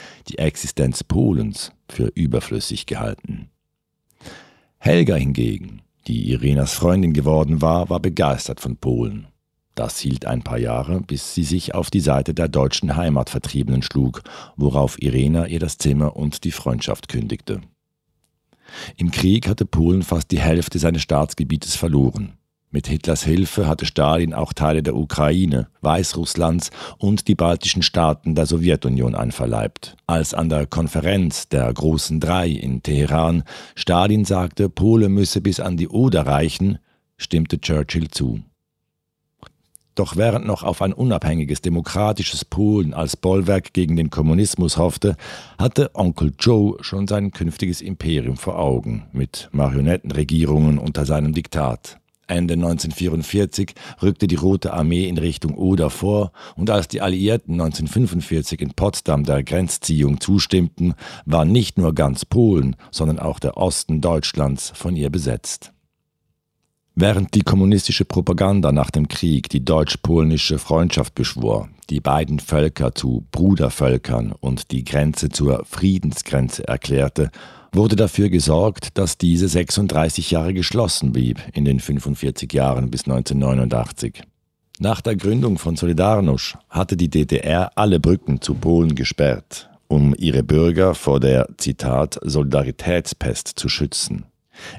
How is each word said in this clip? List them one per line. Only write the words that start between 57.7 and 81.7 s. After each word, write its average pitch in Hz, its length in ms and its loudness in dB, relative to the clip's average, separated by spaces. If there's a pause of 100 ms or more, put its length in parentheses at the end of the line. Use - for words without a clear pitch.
in 69 140 -6
Potsdam 80 500 0
der 69 200 0
Grenzziehung 76 760 0
zustimmten, 90 760 2 (320)
war 78 200 4
nicht 107 320 2
nur 82 180 2
ganz 69 300 0
Polen, 87 500 4 (160)
sondern 78 260 0
auch - 220 -6
der - 160 -4
Osten 82 460 -2
Deutschlands 73 760 -2
von 87 220 -4
ihr 71 120 -2
besetzt. 69 640 -6 (1300)
Während 98 340 2
die 101 100 4
kommunistische 98 640 4
Propaganda 95 680 2
nach 71 160 2
dem 76 180 0
Krieg 76 420 0
die 65 140 -2
deutsch-polnische 78 920 2
Freundschaft 80 580 0
beschwor, 53 540 -2 (220)
die 71 100 0
beiden 73 380 0
Völker 73 540 0
zu 60 380 -4
Brudervölkern 64 1040 2
und - 380 -6
die 64 120 -2
Grenze 73 460 0
zur 69 340 0
Friedensgrenze - 1040 -2
erklärte, 69 600 0 (420)
wurde 107 240 4
dafür 101 340 2
gesorgt, 85 680 2
dass 92 220 -2
diese 87 280 4
sechsunddreißig 82 840 0
Jahre 85 240 0
geschlossen 90 560 0
blieb 60 280 0 (140)
in 71 120 0
den 67 140 2